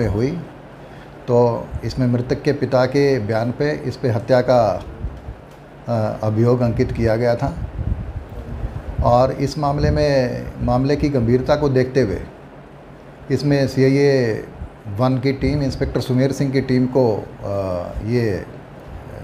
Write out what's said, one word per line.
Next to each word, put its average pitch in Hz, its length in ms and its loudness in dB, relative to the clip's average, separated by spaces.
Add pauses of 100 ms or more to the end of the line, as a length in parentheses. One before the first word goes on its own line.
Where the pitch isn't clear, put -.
में 113 80 0
हुई। 110 220 0 (1000)
तो 120 400 2 (160)
इसमें 123 220 0
मृतक 123 360 0
के 147 100 2
पिता 127 340 2
के 139 320 2
बयान 110 320 -2
पे 147 220 -2
इस 147 240 -6
पे 135 120 -2
हत्या 123 320 2
का, 120 440 4 (1040)
अ, 110 340 -2
अभियोग 113 380 2
अंकित 123 320 0
किया 113 240 2
गया 120 200 2
था 139 200 -2 (1500)
और 123 300 4
इस 147 260 -4
मामले 147 320 2
में, 135 560 0 (140)
मामले 127 360 2
की 147 120 0
गंभीरता 127 480 2
को 147 120 2
देखते 127 320 2
हुए 98 200 0 (1120)
इसमें 139 380 2
सीआईए 135 760 4 (520)
वन 127 220 2
की 135 140 0
टीम, 139 300 -2
इंस्पेक्टर 135 380 -2
सुमेर 131 320 0
सिंह 135 200 -2
की 135 80 2
टीम 127 260 2
को, 123 380 2 (200)
अ, 101 80 -4 (540)
ये 110 380 0 (800)